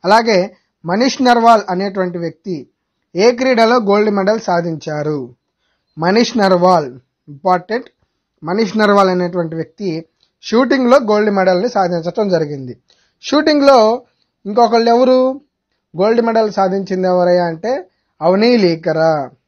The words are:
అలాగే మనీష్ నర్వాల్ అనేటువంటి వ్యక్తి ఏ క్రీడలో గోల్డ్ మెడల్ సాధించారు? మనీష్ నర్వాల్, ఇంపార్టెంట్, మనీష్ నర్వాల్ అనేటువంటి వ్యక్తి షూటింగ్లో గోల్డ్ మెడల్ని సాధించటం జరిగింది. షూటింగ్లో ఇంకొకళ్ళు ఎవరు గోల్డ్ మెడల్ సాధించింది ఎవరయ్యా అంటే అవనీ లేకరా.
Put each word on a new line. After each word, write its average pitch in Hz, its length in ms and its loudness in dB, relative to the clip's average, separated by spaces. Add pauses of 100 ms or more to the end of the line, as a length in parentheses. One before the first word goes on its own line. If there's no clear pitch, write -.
అలాగే 220 340 2 (520)
మనీష్ 240 360 -2
నర్వాల్ 233 460 4
అనేటువంటి 185 520 -4
వ్యక్తి 165 300 -10 (600)
ఏ 190 120 2 (120)
క్రీడలో 247 380 2 (120)
గోల్డ్ 208 300 2
మెడల్ 214 300 -2
సాధించారు? 156 720 -4 (840)
మనీష్ 208 380 0
నర్వాల్, 180 480 2 (440)
ఇంపార్టెంట్, 180 560 -4 (600)
మనీష్ 202 320 -2
నర్వాల్ 202 340 2
అనేటువంటి 175 460 -4
వ్యక్తి 175 300 -10 (580)
షూటింగ్లో 254 480 2 (140)
గోల్డ్ 208 280 0
మెడల్ని 185 380 0
సాధించటం 175 580 -2
జరిగింది. 143 400 -6 (540)
షూటింగ్లో 285 500 4 (680)
ఇంకొకళ్ళు 233 460 2
ఎవరు 254 240 4 (800)
గోల్డ్ 226 280 2
మెడల్ 220 300 0
సాధించింది 190 540 -2
ఎవరయ్యా 180 400 2
అంటే 185 200 -6 (480)
అవనీ 196 300 2 (140)
లేకరా. 160 480 0 (360)